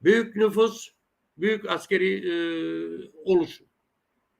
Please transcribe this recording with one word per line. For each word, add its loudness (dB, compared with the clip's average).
büyük 4
nüfus, 0
büyük -2
askeri, -2
e, -2
oluşum. 0